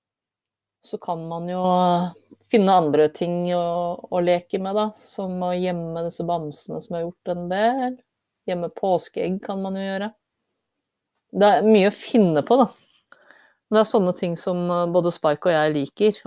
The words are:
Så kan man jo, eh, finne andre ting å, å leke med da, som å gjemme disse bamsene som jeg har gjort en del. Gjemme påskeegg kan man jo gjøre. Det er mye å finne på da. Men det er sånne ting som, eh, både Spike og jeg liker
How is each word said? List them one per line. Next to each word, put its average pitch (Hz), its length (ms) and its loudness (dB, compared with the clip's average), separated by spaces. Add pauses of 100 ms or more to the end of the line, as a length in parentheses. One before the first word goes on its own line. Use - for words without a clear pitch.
(840)
Så - 160 -10
kan 165 260 -8
man 170 220 -8
jo, 180 160 -4
eh, 180 460 4 (400)
finne 196 260 6
andre 151 320 4
ting 175 380 -2 (100)
å, 175 540 -4
å 180 100 0
leke 175 400 0
med 190 140 -6
da, 214 180 0
som - 380 -10 (100)
å 180 160 -2
gjemme 170 480 -4
disse 170 180 -8
bamsene 160 600 -6
som 175 120 -10
jeg 170 60 -6
har 170 80 -6
gjort - 240 -10
en 175 160 -8
del. 247 480 -2 (500)
Gjemme 175 220 -4
påskeegg 180 720 -4
kan 196 200 -8
man 190 120 -6
jo 190 80 -6
gjøre. 196 320 -6 (1200)
Det 202 240 4
er 185 80 0
mye 208 240 6
å 180 80 -4
finne 170 480 2
på 240 120 4
da. 262 120 4 (1000)
Men 214 80 2
det 220 40 6
er 208 160 0
sånne 180 200 2
ting 170 200 -4
som, 180 320 -4
eh, 175 160 0
både 170 260 2
Spike 151 380 0
og 165 80 2
jeg 151 160 2
liker 202 540 -2